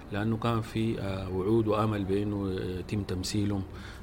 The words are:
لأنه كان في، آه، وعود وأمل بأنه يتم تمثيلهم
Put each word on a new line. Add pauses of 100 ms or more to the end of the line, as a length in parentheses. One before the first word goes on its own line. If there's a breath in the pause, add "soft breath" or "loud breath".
(120)
لأنه
كان
في،
آه،
وعود
وأمل
بأنه
يتم
تمثيلهم (400 loud breath)